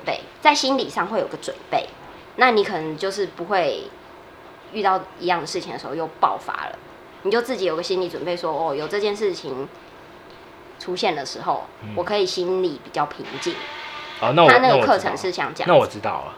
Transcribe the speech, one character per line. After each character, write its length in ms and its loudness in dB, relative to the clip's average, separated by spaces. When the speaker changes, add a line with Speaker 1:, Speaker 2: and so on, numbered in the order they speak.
Speaker 1:
备， 140 -4
在 140 4
心 240 0
理 100 -2
上 200 -2
会 120 -2
有 80 0
个 140 -10
准 140 -8
备。 160 0
那 160 4
你 120 4
可 100 -6
能 220 -4
就 140 -4
是 160 -4
不 200 -8
会 400 0
遇 120 -4
到 180 2
一 60 -6
样 160 0
的 60 -8
事 120 -6
情 140 -8
的 60 -10
时 80 -12
候 80 -8
又 100 -4
爆 180 2
发 160 -8
了， 240 -8
你 80 -2
就 100 4
自 160 -2
己 80 0
有 100 2
个 60 -2
心 180 -2
理 80 0
准 160 -8
备 140 -2
说 160 -2
，“哦， 220 0
有 120 -4
这 120 -2
件 160 0
事 180 0
情 340 -8
出 160 -6
现 200 0
的 100 -6
时 160 -10
候， 240 -2
Speaker 2:
嗯。 140 -12
Speaker 1:
我 80 -2
可 140 -2
以 80 4
心 360 0
里 220 -2
比 80 -18
较 160 0
平 180 -12
静。” 140 -4
Speaker 2:
哦， 160 2
那 80 10
我， 60 12
Speaker 1:
他 80 12
那 120 6
个 140 6
课 140 6
程 180 -2
是 160 -4
想 220 -4
讲。 140 -6
Speaker 2:
那 80 8
我 100 8
知 140 -6
道 100 -4
了。 120 -12